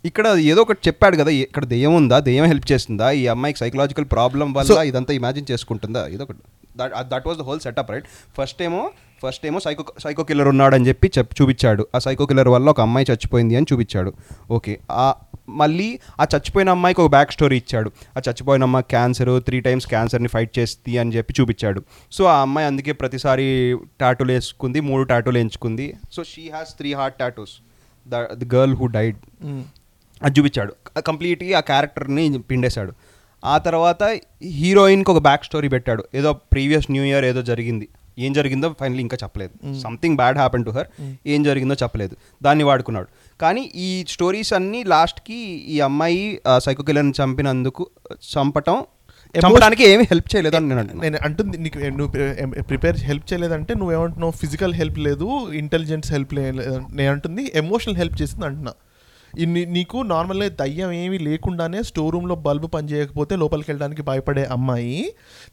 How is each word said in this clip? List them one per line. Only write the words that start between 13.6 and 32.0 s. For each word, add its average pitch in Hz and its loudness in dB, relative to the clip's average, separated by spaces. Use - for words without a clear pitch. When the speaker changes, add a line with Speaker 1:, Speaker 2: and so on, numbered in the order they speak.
Speaker 1:
చూపించాడు. 101 -2
ఓకే, 113 -4
ఆ 131 2
మళ్ళీ 175 -2
ఆ 156 6
చచ్చిపోయిన 185 0
అమ్మాయికి 180 2
ఒక 156 6
బ్యాక్ 139 6
స్టోరీ 139 2
ఇచ్చాడు. 110 -4
ఆ - -4
చచ్చిపోయిన 131 0
అమ్మాయి 127 2
క్యాన్సర్, 123 2
త్రీ 127 -2
టైమ్స్ 127 0
క్యాన్సర్ని 117 0
ఫైట్ 113 -2
చేస్తుంది 120 -4
అని 117 -2
చెప్పి 113 -4
చూపించాడు. 110 0
So 190 4
ఆ 160 6
అమ్మాయి 143 0
అందుకే 139 -4
ప్రతిసారి 131 0
టాటూలు 127 2
వేసుకుంది, 127 -4
మూడు 135 0
టాటూలు 120 0
ఎంచుకుంది. 117 -4
So 170 -10
she 160 -16
has 160 -12
three 143 -4
heart 135 -4
tattoos. 117 -8
The, 120 -6
the 123 -2
girl 131 4
who 120 -2
died. 110 0
Speaker 2:
Hmm. 139 -10
Speaker 1:
అది 143 4
చూపించాడు. 139 -2
కంప్లీట్లీ 175 -4
ఆ 170 2
క్యారెక్టర్ని 143 -2